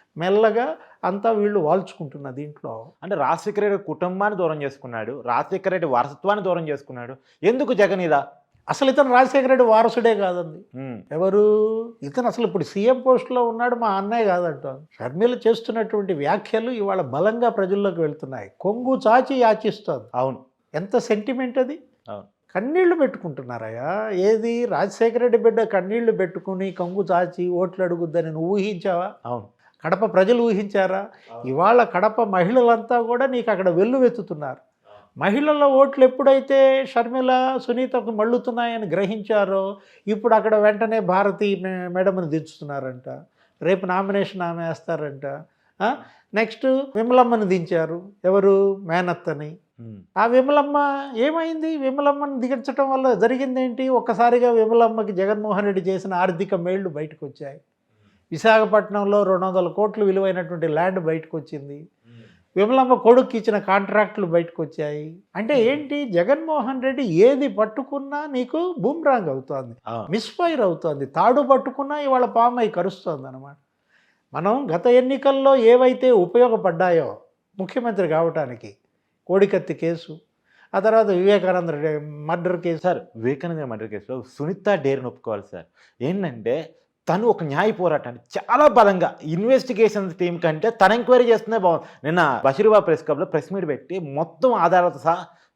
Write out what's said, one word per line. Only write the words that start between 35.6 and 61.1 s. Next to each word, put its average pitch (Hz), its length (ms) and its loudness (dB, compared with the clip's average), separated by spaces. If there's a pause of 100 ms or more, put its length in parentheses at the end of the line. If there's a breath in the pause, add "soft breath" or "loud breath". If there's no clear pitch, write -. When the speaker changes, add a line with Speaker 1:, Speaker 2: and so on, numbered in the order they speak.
Speaker 1:
ఓట్లు 277 400 4
ఎప్పుడైతే 269 800 4
షర్మిల, 254 800 0
సునీతకు 247 440 -2
మళ్ళుతున్నాయని 233 760 -2
గ్రహించారో, 196 920 -2 (300 soft breath)
ఇప్పుడు 220 280 2
అక్కడ 214 200 2
వెంటనే 214 460 2
భారతి 196 640 0
మే-, 185 260 -6
మేడమ్ని 185 400 -2
దించుతున్నారంట, 139 920 -10 (420)
రేపు 185 240 0
నామినేషన్ 190 560 -2
ఆమె 170 260 -6
వేస్తారంట. 147 580 -8 (560)
ఆ? 233 140 -2 (380 loud breath)
నెక్స్ట్ 220 320 -2
విమలమ్మని 247 800 2
దించారు, 175 680 -2 (120)
ఎవరు? 196 520 4
మేనత్తని. 170 800 -4 (260)
Speaker 2:
Hmm. 113 120 -16 (220)
Speaker 1:
ఆ 202 100 4
విమలమ్మ 277 880 2
ఏమైంది? 320 600 -2
విమలమ్మని 285 640 -2
దిగించడం 269 500 -2
వల్ల 262 240 2
జరిగిందేంటి? 254 720 -2
ఒక్కసారిగా 240 640 2
విమలమ్మకి 226 640 2
జగన్మోహన్ 202 520 -2
రెడ్డి 190 180 -2
చేసిన 190 320 -4
ఆర్థిక 185 400 -2
మేళ్లు 185 340 -4
బయటకు 151 380 -12
వచ్చాయి. 139 340 -16 (720)
విశాఖపట్నంలో 208 920 2
రెండు 185 240 0
వందల 185 220 0
కోట్లు 208 360 -2
విలువైనటువంటి 185 600 0
ల్యాండ్ 180 340 0
బయటకు 160 360 -4